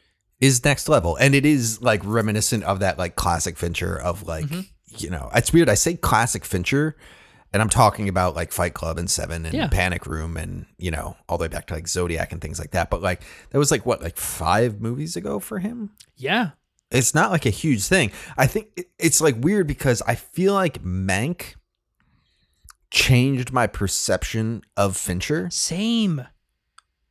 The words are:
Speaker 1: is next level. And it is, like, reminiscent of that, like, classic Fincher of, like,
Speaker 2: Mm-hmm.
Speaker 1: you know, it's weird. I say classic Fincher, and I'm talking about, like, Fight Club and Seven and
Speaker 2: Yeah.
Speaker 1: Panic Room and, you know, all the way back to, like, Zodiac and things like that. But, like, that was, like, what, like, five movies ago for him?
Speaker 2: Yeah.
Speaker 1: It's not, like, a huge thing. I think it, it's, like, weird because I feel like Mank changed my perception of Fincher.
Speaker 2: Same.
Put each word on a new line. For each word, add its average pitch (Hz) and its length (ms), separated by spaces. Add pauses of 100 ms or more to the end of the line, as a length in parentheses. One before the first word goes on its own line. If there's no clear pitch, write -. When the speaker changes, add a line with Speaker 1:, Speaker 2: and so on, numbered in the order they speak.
(400)
Speaker 1:
is 127 240
next 143 240
level. 85 280
And 139 180
it 139 140
is, 120 340
like, 110 240
reminiscent 107 600
of 95 160
that, 92 180
like, 90 160
classic 85 420
Fincher 87 420
of, 90 280
like, 80 180
Speaker 2:
Mm-hmm. 165 160 (360)
Speaker 1:
you - 120
know, 80 240
it's - 180
weird. 165 180
I 107 40
say 165 220
classic 113 500
Fincher, 139 500 (560)
and 101 120
I'm 107 60
talking 107 380
about, 90 280
like, 87 160
Fight 90 240
Club 82 240
and 87 100
Seven 82 380
and 80 80
Speaker 2:
Yeah. 285 120
Speaker 1:
Panic 90 380
Room 80 320
and, 90 300 (100)
you 85 140
know, - 260 (100)
all 87 120
the 85 40
way 80 40
back 80 200
to, - 60
like, 85 140
Zodiac 85 440
and 80 80
things 78 200
like 78 120
that. 85 200
But, 85 100
like, 90 220 (260)
that - 80
was, 143 140
like, 123 160
what, 120 160
like, 87 140
five 104 640
movies 135 360
ago 196 240
for 208 200
him? 220 300 (260)
Speaker 2:
Yeah. 170 360 (400)
Speaker 1:
It's 127 220
not, 180 180
like, 170 140
a 123 60
huge 113 320
thing. 156 280 (260)
I 131 100
think 214 200 (100)
it, 175 200
it's, 165 240
like, 151 180
weird 180 280
because 135 400
I 117 80
feel 190 380
like 190 300
Mank 95 720 (1400)
changed 127 600
my 123 160
perception 110 960 (140)
of 98 220
Fincher. 151 540
Speaker 2:
Same. 196 720 (840)